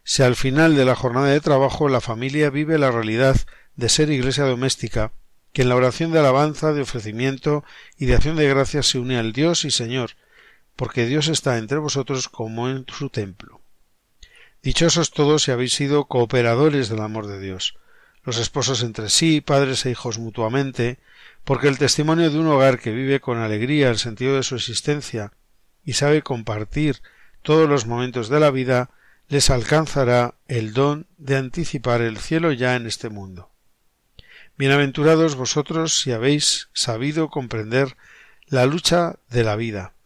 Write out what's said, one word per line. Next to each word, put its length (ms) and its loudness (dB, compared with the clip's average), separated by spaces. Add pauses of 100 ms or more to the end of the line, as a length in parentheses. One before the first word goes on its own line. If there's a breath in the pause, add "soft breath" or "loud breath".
si 180 0
al 140 4
final 400 4
de 80 4
la 120 4
jornada 320 0
de 120 4
trabajo 480 2
la 120 2
familia 500 -2
vive 280 0
la 120 4
realidad 460 2 (400 soft breath)
de 120 -2
ser 220 2
iglesia 340 0
doméstica, 680 -2 (400)
que 100 0
en 60 4
la 80 4
oración 360 2
de 80 4
alabanza, 520 2
de 100 -2
ofrecimiento 840 -4 (340 loud breath)
y 80 -4
de 80 4
acción 220 4
de 120 4
gracias 380 2
se 120 0
une 200 -2
al 140 -2
Dios 320 0
y 60 -6
Señor, 420 -4 (640 soft breath)
porque 300 -2
Dios 220 0
está 300 -2
entre 200 -4
vosotros 500 -4
como 400 -6
en 200 -8
su 220 -10
templo. 500 -10 (1000 soft breath)
Dichosos 480 2
todos 320 2
si 80 0
habéis 240 -2
sido 320 0
cooperadores 840 2
del 120 -4
amor 260 -6
de 140 -12
Dios, 360 -8 (460 soft breath)
los 160 -4
esposos 440 -2
entre 260 -6
sí, 320 2
padres 460 0
e 40 -2
hijos 280 -8
mutuamente, 800 -4 (460 loud breath)
porque 240 0
el 100 2
testimonio 520 2
de 80 0
un 80 2
hogar 320 4
que 140 -6
vive 280 -2
con 180 -4
alegría 500 0
el 100 0
sentido 380 -2
de 60 0
su 140 -6
existencia 760 -6 (520)
y 100 -6
sabe 280 2
compartir 800 -4 (420 soft breath)
todos 260 4
los 180 0
momentos 420 -4
de 100 2
la 120 6
vida, 400 0 (380 soft breath)
les 220 2
alcanzará 840 2 (140)
el 260 -4
don 320 0 (100)
de 200 -2
anticipar 640 -2
el 160 -4
cielo 340 -2
ya 240 0
en 100 -8
este 220 -10
mundo. 420 -16 (1080 loud breath)
Bienaventurados 800 2
vosotros 600 -2
si 140 -4
habéis 640 0
sabido 560 -4
comprender 680 -4 (500 soft breath)
la 200 2
lucha 520 0 (120)
de 120 0
la 140 -2
vida, 380 -8 (120)